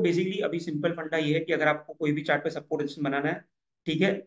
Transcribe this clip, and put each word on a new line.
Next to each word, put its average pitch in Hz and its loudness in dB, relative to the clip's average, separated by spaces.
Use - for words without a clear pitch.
basically 185 2
अभी 170 -2
simple 165 -2
फंडा 160 -2
ये 151 2
है 165 0
कि 170 -2
अगर 151 2
आपको - -2
कोई 151 0
भी 147 -2
chart 147 2
पे 160 -2
support 151 -4
resistance 143 -6
बनाना 143 0
है, 175 -4
ठीक 165 0
है, 196 4